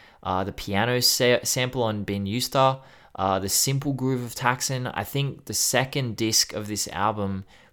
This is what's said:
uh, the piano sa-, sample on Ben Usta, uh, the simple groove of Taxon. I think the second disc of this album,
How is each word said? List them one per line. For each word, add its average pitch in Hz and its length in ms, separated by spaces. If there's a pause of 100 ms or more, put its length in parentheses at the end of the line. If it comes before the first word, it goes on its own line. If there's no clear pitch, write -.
(220)
uh, 95 220
the 98 80
piano 113 480
sa-, 123 420
sample 127 400
on 107 220
Ben 101 200
Usta, 131 540 (380)
uh, 95 240
the 98 80
simple 139 440
groove 127 300
of 120 140
Taxon. 127 580
I 104 80
think 139 440
the 107 80
second 127 640
disc - 360
of 104 160
this 104 200
album, 98 560 (280)